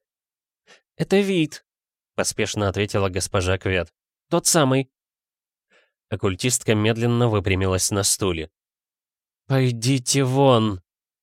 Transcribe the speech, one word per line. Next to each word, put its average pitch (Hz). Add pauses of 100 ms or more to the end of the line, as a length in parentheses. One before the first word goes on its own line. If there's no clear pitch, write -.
(960)
«Это 190
Вит», 190 (500)
поспешно 104
ответила 101
госпожа 92
Квет. 92 (360)
«Тот 170
самый». 135 (1200)
Оккультистка 107
медленно 117
выпрямилась 95
на 98
стуле. 82 (960)
«Пойдите 131
вон», 127 (420)